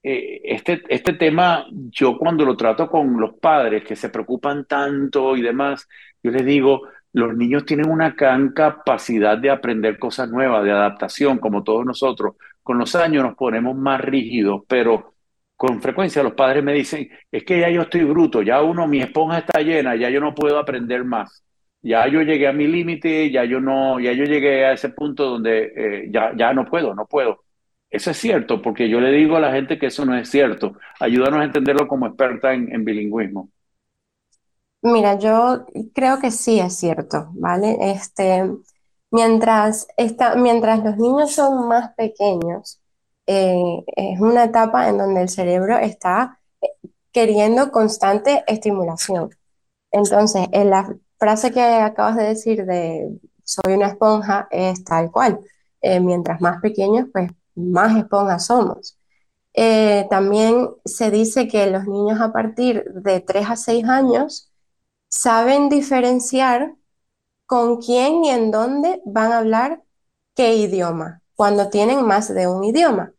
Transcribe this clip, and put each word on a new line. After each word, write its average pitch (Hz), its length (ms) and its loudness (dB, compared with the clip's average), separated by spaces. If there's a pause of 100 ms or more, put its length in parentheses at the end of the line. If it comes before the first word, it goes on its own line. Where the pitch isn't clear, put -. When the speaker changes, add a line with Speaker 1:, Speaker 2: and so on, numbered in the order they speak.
Speaker 1:
eh, - 420 -8
este, - 440 -4
este 147 260 0
tema, 165 560 2
yo 127 460 -2
cuando 156 280 0
lo 127 120 2
trato 113 320 0
con 135 320 0
los 110 140 -2
padres 120 500 0
que 107 120 -10
se - 120 -10
preocupan 127 560 -6
tanto 139 720 -2
y 120 60 -2
demás, 135 460 -4 (340)
yo 120 80 -2
les 127 140 -2
digo, 135 380 2 (300)
los 117 240 0
niños 123 280 0
tienen 151 260 0
una 160 200 2
gran 135 420 2
capacidad 117 880 0
de 135 120 0
aprender 110 480 -2
cosas 123 320 -6
nuevas, 120 340 0
de 101 80 2
adaptación, 104 680 0
como 104 240 -2
todos 110 220 0
nosotros. 120 520 -4 (260)
Con 120 160 -2
los 123 160 -2
años 160 280 2
nos 123 120 -2
ponemos 123 420 -2
más 135 240 -2
rígidos, 117 680 -2
pero 117 480 0 (420)
con 123 240 -2
frecuencia 151 420 -2
los 117 120 -2
padres 135 280 2
me 143 100 -2
dicen, 147 360 -4 (220)
"Es 117 140 -6
que 180 160 0
ya 170 100 2
yo 170 120 0
estoy 170 220 0
bruto, 147 380 2
ya 120 200 2
uno, 170 240 0
mi 143 140 0
esponja 156 380 -2
está 156 220 -2
llena, 151 360 0
ya 120 140 -2
yo 139 100 0
no 147 140 -4
puedo 147 240 0
aprender 123 460 -6
más. 117 380 -6 (400)
Ya 113 260 2
yo 156 140 2
llegué 147 260 2
a 139 40 2
mi 147 140 0
límite, 160 640 -2
ya 127 140 0
yo 127 160 -2
no, 135 400 0
ya 123 120 -2
yo 131 120 0
llegué 139 420 2
a 135 60 4
ese 131 180 -4
punto 147 400 -6
donde, 110 460 -2
eh, 104 340 -6
ya, 110 260 -2
ya 117 160 2
no 131 140 -2
puedo, 147 280 -4
no 104 120 -8
puedo". 127 360 -2 (460)
Eso 110 220 -6
es 147 80 -6
cierto, 139 420 -2
porque 117 280 -2
yo 113 120 2
le 131 120 2
digo 151 240 4
a 160 40 4
la 143 120 2
gente 135 260 -4
que 143 80 -2
eso 143 180 -6
no 127 120 0
es 117 120 -6
cierto. 110 460 0 (260)
Ayúdanos 135 400 2
a 147 40 0
entenderlo 143 420 0
como 135 200 -4
experta 127 460 -2
en, 123 220 -4
en 113 100 -4
bilingüismo. 104 640 -6 (1300)
Speaker 2:
Mira, 214 360 4
yo 226 460 2 (300)
creo 262 240 0
que 269 120 -2
sí 226 280 0
es 180 180 -2
cierto, 156 580 -4
¿vale? 180 460 -2
Este, 190 640 0 (680)
mientras 226 760 2 (100)
está, 233 380 0
mientras 226 500 2
los 214 120 -2
niños 269 360 2
son 269 360 0
más 233 260 0
pequeños, 202 840 -4 (460)
eh, 180 580 0 (120)
es 190 240 -4
una 233 240 6
etapa 226 440 2
en 208 100 0
donde 196 240 0
el 185 60 0
cerebro 185 500 0
está, 214 600 -2 (220)
eh, - 80 -4 (440)
queriendo 226 600 2
constante 214 760 2
estimulación. 185 840 -4 (600)
Entonces, 202 640 2
en 202 180 4
la 190 240 0 (240)
frase 220 340 0
que 247 100 2
acabas 220 540 2
de 226 80 0
decir 220 420 -2
de 165 420 -4 (340)
"soy 190 320 -2
una 202 120 2
esponja", 202 640 0
es 185 340 -4
tal 165 260 -2
cual. 214 300 0 (400)
Eh, 185 200 0
mientras 175 400 -2
más 175 200 0
pequeños, 214 520 0
pues, 180 180 -4 (260)
más 180 400 0
esponjas 202 500 0
somos. - 520 -2 (560)
Eh, 220 560 4
también 214 580 2 (160)
se 214 260 -4
dice 226 380 0
que 208 200 2
los 190 180 -2
niños 202 340 -2
a 226 100 0
partir 226 640 -2
de 190 280 -2
tres 202 280 -2
a 233 80 -4
seis 226 320 -2
años 262 640 0 (560)
saben 254 640 2
diferenciar 262 1040 0 (720)
con 240 340 0
quién 262 440 2
y 302 60 2
en 226 200 0
dónde 269 560 -2
van 220 260 0
a 233 60 2
hablar 233 420 -2 (540)
qué 226 200 2
idioma, 170 680 -2 (120)
cuando 202 360 2
tienen 240 340 2
más 214 300 0
de 185 120 0
un 185 180 -2
idioma. 233 540 0